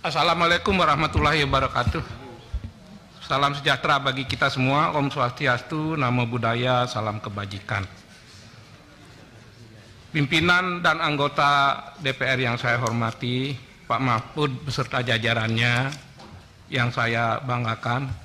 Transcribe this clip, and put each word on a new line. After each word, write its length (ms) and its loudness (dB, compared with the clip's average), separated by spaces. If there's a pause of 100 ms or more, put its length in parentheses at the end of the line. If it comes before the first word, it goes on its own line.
Assalamualaikum 800 2
warahmatullahi 640 2
wabarakatuh. 560 0 (1200)
Salam 320 0
sejahtera 480 2
bagi 240 -2
kita 240 0
semua. 480 2
Om 160 2
Swastiastu, 800 -2
Namo 320 2
Buddhaya, 640 0
salam 320 -4
kebajikan. 640 -6 (2250)
Pimpinan 720 2
dan 160 2
anggota 800 2 (240)
D 160 -2
P 0 -
R 160 2
yang 240 0
saya 240 0
hormati, 720 -2 (320)
Pak 160 -2
Mahfud 640 -2
beserta 400 -4
jajarannya 880 0 (720)
yang 240 0
saya 480 0
banggakan. 720 -2 (140)